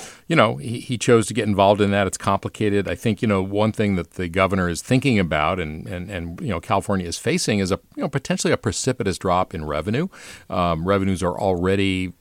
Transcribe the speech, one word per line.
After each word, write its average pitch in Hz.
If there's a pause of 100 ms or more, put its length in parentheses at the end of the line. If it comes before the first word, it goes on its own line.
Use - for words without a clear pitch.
(300)
you 170
know, 117
he, 120
he 123
chose 113
to 110
get 110
involved 101
in 101
that. 101
It's -
complicated. 101
I 87
think, -
you 120
know, 98
one 101
thing 101
that 85
the 90
governor 92
is 82
thinking 127
about 82
and, 80
and, 90
and, 85
you 170
know, 87
California 98
is 85
facing 127
is 95
a, 98 (180)
you 285
know, 185
potentially 156
a -
precipitous 95
drop 90
in 80
revenue. 95 (420)
Um, 87
revenues 95
are 87
already 92